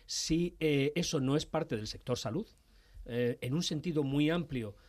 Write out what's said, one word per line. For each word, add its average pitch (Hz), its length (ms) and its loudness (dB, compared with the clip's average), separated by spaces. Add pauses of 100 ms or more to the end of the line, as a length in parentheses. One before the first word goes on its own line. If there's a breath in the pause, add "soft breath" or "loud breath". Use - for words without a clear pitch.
si, 170 540 0
eh, 143 360 4
eso 165 240 0
no 135 160 2
es 156 100 2
parte 156 300 -2
del 107 120 -2
sector - 300 -4
salud. 139 300 -4 (580 soft breath)
Eh, 120 360 0
en 123 120 -2
un 170 100 0
sentido 156 400 0
muy 143 260 2
amplio, 139 460 -2 (140 soft breath)